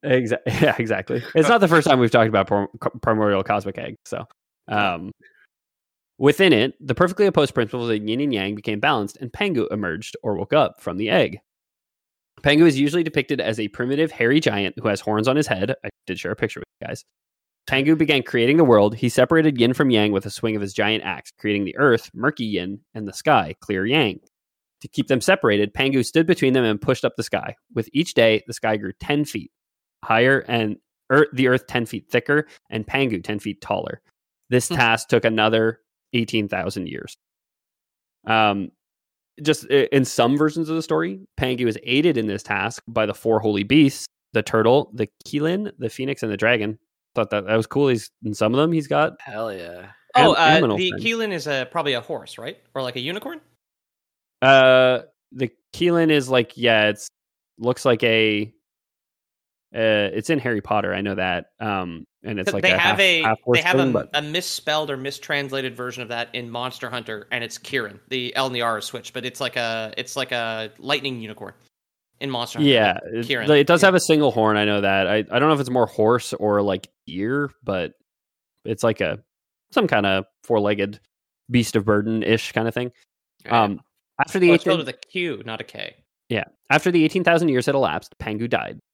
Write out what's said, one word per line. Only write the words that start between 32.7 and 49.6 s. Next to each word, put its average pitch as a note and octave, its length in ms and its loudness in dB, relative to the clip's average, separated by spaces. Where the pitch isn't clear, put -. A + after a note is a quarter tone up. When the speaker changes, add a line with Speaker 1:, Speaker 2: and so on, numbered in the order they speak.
Speaker 1:
Pangu A#2 380 -2
ten G#2+ 140 -6
feet G2+ 240 -10
taller. - 400 -6
This B2 180 2
Speaker 2:
Hmm. - 60 -6
Speaker 1:
task A#2 340 2
took A#2+ 160 2
another A2 560 2
eighteen A2 340 -2
thousand F#2 420 -6
years. - 280 -14
Um, G#2+ 440 2
just D3+ 280 0
i-, C3+ 220 4
in C#3 120 4
some B2 320 2
versions D#3 320 0
of D#3+ 80 -4
the E3 60 -4
story, E3+ 380 -4
Pangu B2+ 260 -2
is A2 160 -2
aided C#3 360 2
in A2 80 -2
this G2+ 160 -4
task G#2 440 -4
by A2+ 200 -2
the G2+ 80 -4
four A2+ 260 0
holy G#2 240 0
beasts, C3+ 420 2
the A2 80 0
turtle, A#2 520 2
the A2 140 -4
Keelin, F3 520 -4
the B2 100 -6
phoenix, C3+ 340 -8
and A2+ 80 -4
the G#2 60 -4
dragon. G#2+ 420 0
Thought A2+ 160 -2
that, G#2 160 -2
that A2 100 2
was A2 100 0
cool. C#3 220 0
He's, A#2+ 220 -2
in G#2+ 100 -6
some A2 180 0
of B2+ 60 2
them, D#3+ 140 2
he's D#3 160 -2
got D3 340 0
Speaker 3:
Hell A2 300 -10
yeah. F2+ 340 -14